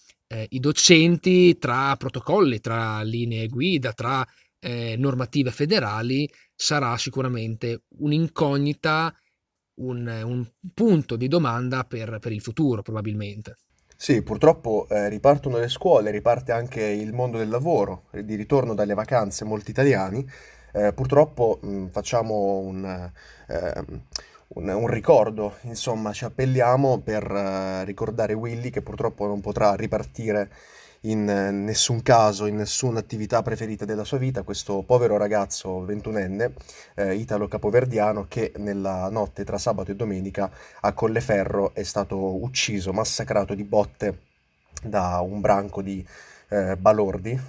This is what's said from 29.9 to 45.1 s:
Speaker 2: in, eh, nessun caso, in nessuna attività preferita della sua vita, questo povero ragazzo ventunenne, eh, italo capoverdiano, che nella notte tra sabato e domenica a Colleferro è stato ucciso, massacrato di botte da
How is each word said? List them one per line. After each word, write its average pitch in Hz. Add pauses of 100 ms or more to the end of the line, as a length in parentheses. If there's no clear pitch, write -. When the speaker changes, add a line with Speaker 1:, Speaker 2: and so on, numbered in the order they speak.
Speaker 2:
in, 107
eh, 101
nessun 107
caso, 107
in 104
nessuna 113
attività 107
preferita 110
della 104
sua 139
vita, 127
questo 98
povero 120
ragazzo 98
ventunenne, 104 (440)
eh, 98
italo 104
capoverdiano, 107
che -
nella 95
notte 101
tra 101
sabato 101
e 98
domenica 98 (300)
a 101
Colleferro 101
è 101
stato 95
ucciso, 104
massacrato 104
di 104
botte 104 (640)
da 90